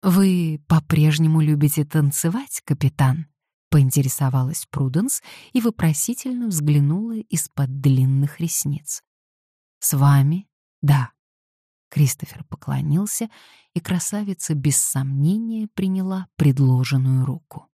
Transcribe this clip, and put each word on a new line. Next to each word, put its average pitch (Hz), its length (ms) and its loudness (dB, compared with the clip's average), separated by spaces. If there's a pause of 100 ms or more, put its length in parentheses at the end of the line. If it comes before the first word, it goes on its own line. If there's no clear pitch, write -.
«Вы 180 640 2
по-прежнему 156 720 4
любите 147 440 2
танцевать, 165 800 -2
капитан?» 143 640 0 (420)
поинтересовалась 135 1000 0
Пруденс 143 520 -2 (320)
и 247 80 0
вопросительно 233 840 -2
взглянула 156 720 0
из-под 139 640 -6
длинных 135 580 2
ресниц. 147 640 -6 (760)
«С - 160 -2
вами? 143 520 2 (340)
Да». 139 300 2 (760)
Кристофер - 560 -2
поклонился, 156 840 -4 (440)
и 175 60 -4
красавица 185 760 -6
без 143 220 0
сомнения 190 960 -2
приняла 190 640 -4
предложенную 131 880 2
руку. - 500 -10